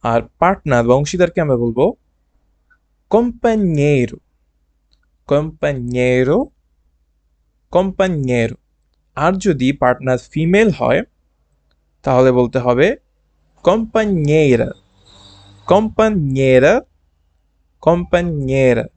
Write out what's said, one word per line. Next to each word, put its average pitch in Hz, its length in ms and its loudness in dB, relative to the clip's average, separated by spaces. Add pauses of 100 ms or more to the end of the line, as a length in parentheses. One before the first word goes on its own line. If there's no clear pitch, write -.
আর 117 200 -2 (160)
partner 151 480 0
বা 123 80 4
অংশীদারকে 170 460 -2
আমরা 143 160 0
বলবো 117 380 -2 (1160)
compañero, 190 1040 0 (1120)
compañero, 135 1160 -2 (1300)
compañero। 156 840 -2 (600)
আর 156 180 -2
যদি 147 400 -2
পার্টনার 127 460 -2
ফিমেল 180 520 0
হয়, 123 320 -2 (1000)
তাহলে 131 300 2
বলতে 123 260 0
হবে 123 380 0 (680)
compañera, 165 1080 0 (1000)
compañera, 170 1120 2 (1000)
compañera। 147 1160 0